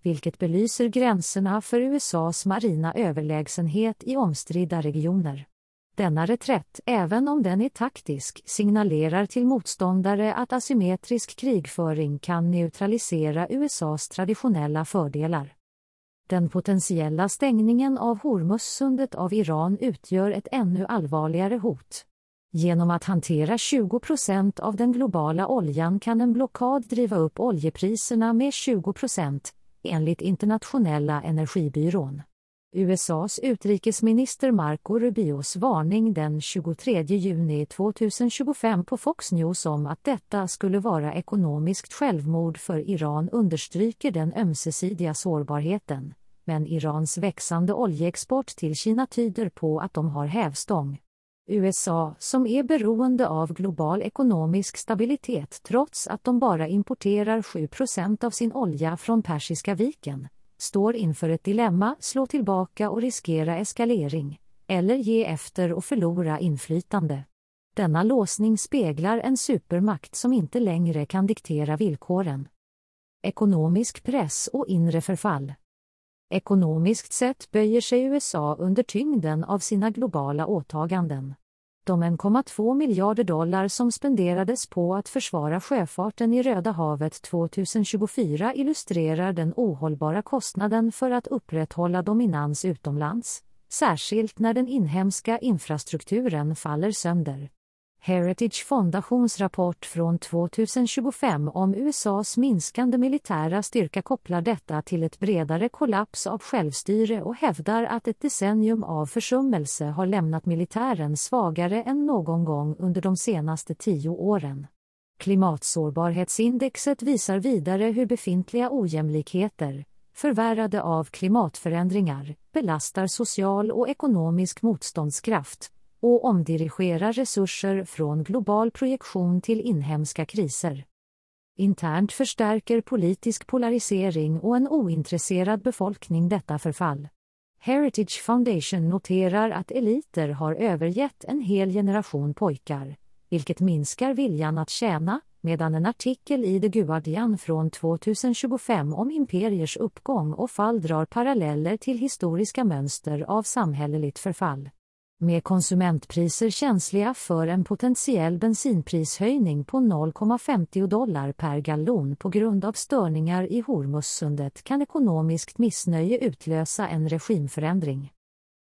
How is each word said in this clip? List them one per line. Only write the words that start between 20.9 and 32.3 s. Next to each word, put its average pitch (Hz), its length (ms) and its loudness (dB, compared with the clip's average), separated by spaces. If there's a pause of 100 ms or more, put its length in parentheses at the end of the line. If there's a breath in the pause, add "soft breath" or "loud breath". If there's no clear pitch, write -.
hot. - 500 -6 (460)
Genom 170 400 4
att 170 120 0
hantera 165 540 0
tjugo 233 420 0
procent 196 600 0
av 214 160 -2
den 240 160 2
globala 180 560 0
oljan 170 520 2
kan 226 220 2
en 247 120 4
blockad 254 540 0
driva 220 300 0
upp 160 220 0
oljepriserna 220 920 0
med 269 200 2
tjugo 196 400 0
procent, 143 580 -4 (320)
enligt 160 380 0
Internationella 170 1000 0
energibyrån. 156 1000 0 (540)